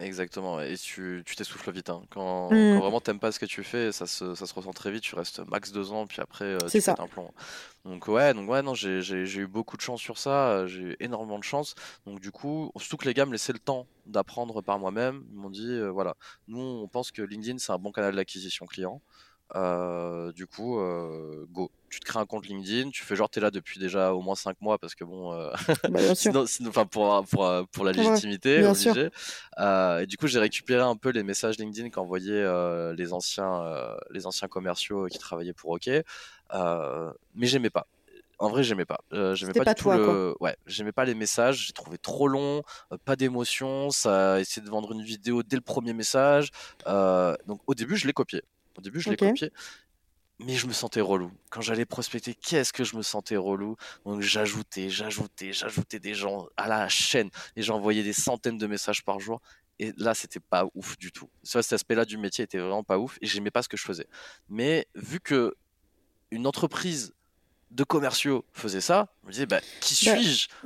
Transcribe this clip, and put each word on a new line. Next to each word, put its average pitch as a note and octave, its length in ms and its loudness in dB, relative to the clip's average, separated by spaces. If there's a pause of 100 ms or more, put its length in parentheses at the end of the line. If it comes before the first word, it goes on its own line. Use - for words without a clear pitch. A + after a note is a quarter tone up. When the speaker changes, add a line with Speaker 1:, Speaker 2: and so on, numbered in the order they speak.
Speaker 1:
Exactement, F#2 580 -4
et D2+ 160 -4
tu, F2+ 500 -8
tu - 120 -10
t'essouffles - 340 -8
vite, F2+ 180 -8
hein. F2 200 -6
Quand, F#2 420 -2
Speaker 2:
Mm. G#3+ 240 8
Speaker 1:
quand G3+ 60 6
vraiment G#2 180 2
t'aimes G#2 200 -2
pas A2 120 0
ce - 80 -6
que G#2+ 60 -6
tu G2+ 180 -8
fais, A#2 300 -2
ça F2+ 140 -8
se, F2+ 280 -6
ça F#2 100 -10
se - 80 -10
ressent F#2+ 200 -10
très - 180 -8
vite, A2 120 -6
tu - 120 -8
restes E2+ 240 -6 (100)
max G2+ 220 -6
deux G2+ 220 -6
ans, G#2+ 120 -4
puis - 160 -10
après, - 220 -10
euh, G2 140 -2 (100)
Speaker 2:
C'est G#3 120 4
Speaker 1:
tu F#3+ 40 4
Speaker 2:
ça. F#3 120 2
Speaker 1:
pètes F2 100 -6
un - 20 -8
plomb. F2 240 -14 (540)
Donc F#2 240 -8
ouais, C3 240 6
donc G2+ 160 -6
ouais, C3+ 120 2
non, C#3 120 -4
j'ai, F#2+ 280 -2
j'ai, F#2 240 -4
j'ai G2 140 -6
eu G2 80 -4
beaucoup G#2+ 300 -6
de - 40 -14
chance B2 200 -6
sur - 160 -10
ça, C#3 320 2
euh, F#2+ 180 2
j'ai F#2 140 -10
eu F2+ 180 -8
énormément A2 400 -6
de G2 60 -10
chance. D3 280 -4 (320)
Donc G2+ 140 -14
du G2 120 -12
coup, D3+ 440 -6
surtout B2 220 -10
que - 80 -8
les B2+ 80 2
gars C#3 120 4
me C3+ 60 -2
laissaient A#2+ 220 -4
le A2+ 60 -14
temps C3 280 -4 (180)
d'apprendre G#2+ 560 -2
par G2+ 180 -2
moi-même. A#2+ 520 -2
Ils G#2 60 -16
m'ont G2 120 -12
dit, G#2+ 220 -8
euh, A2+ 200 -2
voilà, F#2 240 -2 (340)
nous A2+ 100 -10
on A#2+ 300 -8
pense B2 220 -6
que A2 100 -8
LinkedIn G#2+ 380 -8
c'est - 120 -4
un F#2 80 0
bon G2+ 140 -8
canal G2+ 240 0
d'acquisition F#2 480 -6
client. F#2+ 360 -8 (540)
Euh, F2 800 -2
du F2+ 120 -14
coup, A#2 340 -6
euh, D#2+ 720 -6
go. F2+ 200 -4 (180)
Tu - 120 -14
te - 40 -16
crées - 140 -4
un G#2 60 0
compte G2+ 220 -8
LinkedIn, G#2 420 -4
tu - 160 -10
fais G2+ 100 -4
genre G2+ 140 2
t'es - 100 -6
là G#2 100 2
depuis G2 300 -6
déjà F#2+ 340 2
au F#2 80 0
moins F#2+ 140 -2
cinq F#2+ 240 -6
mois G#2 180 2
parce E2+ 160 -12
que F2+ 120 -12
bon, F2+ 260 -10
euh, E2 220 -6
<laughs> - 360 0
Speaker 2:
Bah, F3+ 120 2
bien F#3 140 6
sûr. - 180 4
Speaker 1:
sinon, C3+ 120 4
sinon, A#2 240 -4
enfin, G#2+ 160 4
pour, G2+ 460 4
pour, G2 140 4
euh, F2+ 260 2
pour G2 140 0
la F#2+ 60 6
Speaker 2:
Ouais, - 60 2
Speaker 1:
légitimité, G#3 640 4
Speaker 2:
bien G3+ 140 10
sûr. G3 180 6
Speaker 1:
obligé. D3+ 180 2 (500)
Euh, F#2 400 4
et F#2+ 60 -2
du F#2+ 120 -6
coup, D#3 100 0
j'ai B2 120 4
récupéré B2 420 4
un B2 160 4
peu C3 140 0
les A2+ 120 0
messages G#2+ 360 0
LinkedIn A2 300 -8
qu'envoyaient, F#2 440 -2
euh, F2 600 2
les F2 200 -4
anciens, F2+ 500 -2
euh, C2+ 320 -6 (160)
les F#2 160 -8
anciens F#2+ 220 -6
commerciaux F#2 580 -2
qui E2 100 -10
travaillaient E2+ 360 -8
pour - 160 -10
OK. E2+ 200 -4 (640)
Euh, E2 580 -2 (240)
mais A#2+ 120 2
j'aimais B2 220 2
pas. - 180 -2 (520)
En G#2+ 100 2
vrai, C3 140 4
j'aimais G2 220 0
pas. - 140 -4 (140)
Euh, F#2+ 200 2
j'aimais F#2+ 200 -4
Speaker 2:
C'était A#2+ 80 4
Speaker 1:
pas C3 100 2
Speaker 2:
pas - 20 4
Speaker 1:
du - 40 -2
tout - 60 -6
Speaker 2:
toi, F#3+ 140 6
Speaker 1:
le, F#2+ 400 4
Speaker 2:
quoi. E2+ 120 -2
Speaker 1:
ouais, - 80 -4 (100)
j'aimais G#2 240 -6
pas C3 140 0
les A#2+ 100 0
messages, A#2 520 2
j'ai - 60 -10
trouvé - 240 -12
trop - 300 2
long, C#3+ 360 0 (280)
euh, - 120 -8
pas C3+ 120 2
d'émotion, C3 760 0
ça, F#2+ 500 6
essayer G#2+ 200 -4
de G#2 80 -14
vendre G#2+ 220 -2
une A2 120 -6
vidéo A2+ 380 0
dès C3 140 0
le B2 60 0
premier A#2 320 -2
message. C#3 580 4 (360)
Euh, F#2 460 4 (140)
donc G2+ 180 -8
au C3+ 80 2
début, B2+ 220 -2
je G3+ 100 0
l'ai C#4 80 2
copié. - 300 -2 (340)
Au F#2 40 -16
début, G2+ 180 -8
je F#3+ 100 -2
l'ai G#3 100 2
Speaker 2:
Ok. G3 100 6
Speaker 1:
copié. A#3 220 0 (880)
Mais B2 140 -6
je B2 140 0
me A#2+ 60 -4
sentais A2+ 280 0
relou. F#2 300 2 (180)
Quand A2+ 120 -8
j'allais A2+ 240 0
prospecter, A#2+ 500 -6
qu'est-ce - 360 2
que C3 120 -2
je A2+ 120 -2
me A2 60 -4
sentais G#2 360 -2
relou. G2 380 -2 (300)
Donc G2+ 160 -4
j'ajoutais, G2+ 640 0
j'ajoutais, G2+ 640 -6
j'ajoutais - 460 -4
des G2 160 -6
gens G2 320 -2 (120)
à G#2 100 -2
la G#2+ 200 2
chaîne. - 440 2 (240)
Et A2+ 80 -4
j'envoyais G#2+ 400 2
des G#2 100 -2
centaines A#2 460 0
de G#2+ 80 -2
messages G#2 360 -2
par G2 160 -2
jour. A2+ 220 -6 (380)
Et A2 180 -6
là, A2+ 160 2
c'était - 260 -8
pas F2+ 360 2
ouf G2 240 -10
du F#2 120 -14
tout. - 160 -16 (140)
Ça, - 220 0
cet - 100 -2
aspect-là A2+ 320 2
du G#2+ 140 -6
métier G2+ 240 -4
était G2 160 -4
vraiment F#2+ 240 -2
pas G2 160 2
ouf. B2+ 240 -4
Et - 20 -4
j'aimais G2+ 260 -2
pas B2 120 2
ce - 60 -8
que G#2 80 -8
je - 60 -6
faisais. E2+ 220 -6 (420)
Mais C3+ 460 0
vu C3 260 -8
que B2 360 2 (760)
une A#2 160 -4
entreprise D3 680 -2 (580)
de B2 120 2
commerciaux C#3 720 2
faisait F#2+ 260 -4
ça, F#3+ 280 4 (160)
je F#2 40 -20
me F#2+ 60 -16
disais, B2 120 -2
bah, G3 140 2 (220)
qui - 240 4
Speaker 2:
Bah, A3 100 8
Speaker 1:
suis-je F#3+ 320 4 (180)